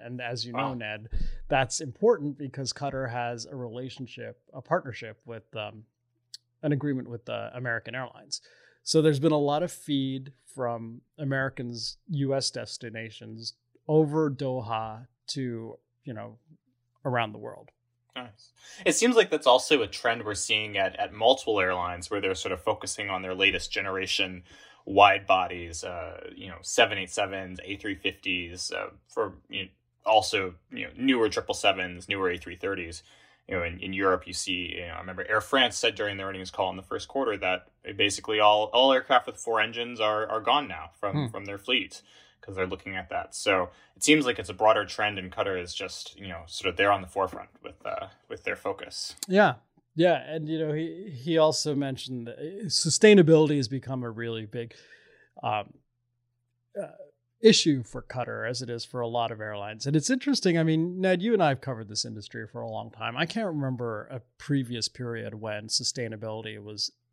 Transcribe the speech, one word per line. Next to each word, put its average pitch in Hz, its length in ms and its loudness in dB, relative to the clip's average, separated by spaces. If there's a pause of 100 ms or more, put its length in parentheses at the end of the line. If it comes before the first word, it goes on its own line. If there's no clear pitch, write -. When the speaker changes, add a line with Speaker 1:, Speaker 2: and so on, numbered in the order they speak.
Speaker 1:
And 123 160 -8
as 120 240 -6
you 120 80 -12
know, 120 60 -4
Speaker 2:
Wow. 135 160 -2
Speaker 1:
Ned, 107 340 -8 (400)
that's 135 320 0
important 147 560 2
because 135 380 -8
Qatar 135 360 -6
has 120 360 -6
a 143 100 -14
relationship, 123 840 -12 (140)
a 135 80 -14
partnership 120 640 -4
with, 117 320 -14
um, 107 280 -10 (800)
an 147 100 0
agreement 135 360 -2
with, 117 220 -12
uh, 110 240 -6
American 120 400 -6
Airlines. 131 480 -10 (400)
So - 180 2
there's 151 200 4
been 156 120 4
a 151 60 4
lot 147 240 2
of 175 100 -4
feed 135 600 -4 (220)
from 117 460 -6 (180)
Americans' 135 800 -4 (140)
U 139 240 0
S 135 160 0
destinations 113 1040 -12 (340)
over 156 420 4
Doha 117 760 -4 (220)
to, 117 500 -8 (260)
you 131 80 -10
know, 110 240 -12 (680)
around 117 260 0
the 110 60 -14
world. 110 320 -14 (440)
Speaker 2:
Nice. - 380 -16 (340)
It 175 80 4
seems 240 200 4
like 202 140 6
that's 151 180 -2
also 127 360 6
a 101 40 -2
trend 113 380 -2
we're 107 100 -4
seeing 107 440 -2
at, 95 180 0
at 95 160 -4
multiple 110 480 4
airlines 90 500 -2
where 104 80 -2
they're 98 160 0
sort 95 180 -4
of 85 100 -6
focusing 104 480 -4
on 95 100 -2
their 92 140 -6
latest 95 360 2
generation 95 720 -4 (440)
wide 98 400 8
bodies, 87 580 0
uh, 85 500 -10
you 98 140 -16
know, 87 140 -14
seven 107 340 2
eight 95 140 -6
sevens, 95 520 -6
A 98 140 -10
three 101 180 -6
fifties, 90 800 -6
uh, 95 160 -6 (200)
for, 104 260 -4 (160)
you 98 140 -8
know, 92 40 -14 (380)
also, 104 480 4 (180)
you 117 140 -8
know, - 100 -12
newer 120 320 4
triple 104 260 -2
sevens, 92 540 0
newer 98 220 0
A 87 80 -4
three 85 180 -14
thirties. 87 460 -6 (460)
You 95 100 -4
know, 85 60 0
in, 85 160 -6
in 95 120 -8
Europe, 95 340 2
you 87 60 -12
see, 87 440 -6
you 87 120 -8
know, 85 60 -10
I 85 60 -10
remember 92 280 -10
Air 107 140 2
France 127 340 2
said 113 180 0
during 104 220 -4
their 95 100 -6
earnings 95 240 -8
call 95 200 -2
in 90 60 -6
the 92 60 -12
first - 240 -8
quarter 120 300 -2
that 92 320 -2 (280)
basically 107 440 0
all, 107 320 8
all 131 200 8
aircraft 127 360 4
with 113 80 -10
four 113 240 0
engines 117 400 -4
are, 107 260 2
are 110 140 -4
gone 127 260 2
now 80 320 -10
from, 101 180 -2
Speaker 1:
Hmm. 143 120 0
Speaker 2:
from 101 160 -10
their 101 140 -10
fleet, - 440 -2 (380)
'cause 101 160 -14
they're 92 100 0
looking 95 300 -8
at 92 140 -8
that. - 260 -8
So 92 340 2 (240)
it - 80 -18
seems 147 240 4
like 117 140 0
it's 104 80 -10
a 92 60 -10
broader 107 300 6
trend, 104 320 -4
and 92 140 -8
Qatar 95 320 -2
is 90 120 -12
just, - 440 -12
you 98 80 -14
know, 85 200 -10
sort - 240 -4
of 90 60 -4
there 101 140 4
on 98 120 2
the 92 40 -12
forefront - 440 -4 (120)
with, - 240 -14
uh, - 220 -6 (200)
with - 140 -12
their - 140 -4
focus. - 580 -8 (140)
Speaker 1:
Yeah. 185 260 6 (400)
Yeah. 165 220 6 (120)
And, 156 200 -6
you 160 100 -2
know, 156 140 -2
he, 165 440 -6
he 160 220 0
also 156 380 4
mentioned 131 500 -4
that - 140 -12 (260)
sustainability 156 920 8
has 123 100 0
become 127 340 -6
a 120 80 -6
really 113 360 -6
big, 117 280 -8 (640)
um, 107 320 -4 (1080)
uh, 151 80 -8 (540)
issue 156 400 8
for - 200 -12
Qatar, 113 460 -6
as 123 140 -6
it 117 80 -8
is 117 140 -6
for 123 160 -8
a 120 60 -2
lot 117 240 0
of 107 100 -10
airlines. 107 460 -8
And 143 80 4
it's 151 160 2
interesting. 254 480 2
I 165 40 4
mean, 165 380 2
Ned, 185 220 4
you 233 120 2
and 190 80 4
I 151 80 6
have 131 100 0
covered 113 280 -8
this 104 180 -4
industry 110 440 -10
for 117 120 -10
a 117 60 -6
long 110 220 -8
time. 113 260 -6
I 165 100 0
can't 220 200 -2
remember 123 640 -4
a 127 100 -10 (180)
previous 123 500 -2
period 113 460 -8
when 107 340 -8
sustainability 110 920 -6
was 104 300 -8 (200)